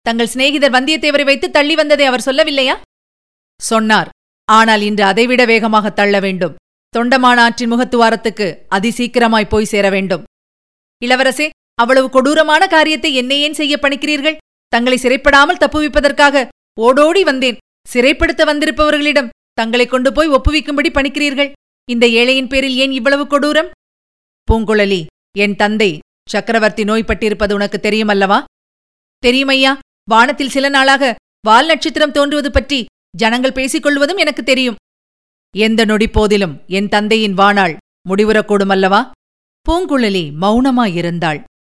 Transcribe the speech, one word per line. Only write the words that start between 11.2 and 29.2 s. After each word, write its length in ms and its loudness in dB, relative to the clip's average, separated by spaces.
அவ்வளவு 340 2
கொடூரமான 580 2
காரியத்தை 460 0
என்னை 260 -2
ஏன் 140 -2
செய்ய 280 -2
பணிக்கிறீர்கள்? 560 -4
தங்களை 300 0
சிறைப்படாமல் 600 2
தப்புவிப்பதற்காக 880 0
ஓடோடி 440 4
வந்தேன். 340 -2
சிறைப்படுத்த 520 0
வந்திருப்பவர்களிடம் 840 0
தங்களை 320 0
கொண்டு 280 0
போய் 160 0
ஒப்புவிக்கும்படி 600 0
பணிக்கிறீர்கள். 600 -4
இந்த 180 2
ஏழையின் 400 0
பேரில் 280 -2
ஏன் 160 -2
இவ்வளவு 320 -2
கொடூரம்? 460 -2
பூங்குழலி, 540 0
என் 180 0
தந்தை 440 0
சக்கரவர்த்தி 540 -2
நோய்பட்டிருப்பது 720 -2
உனக்கு 280 -4
தெரியுமல்லவா? 600 0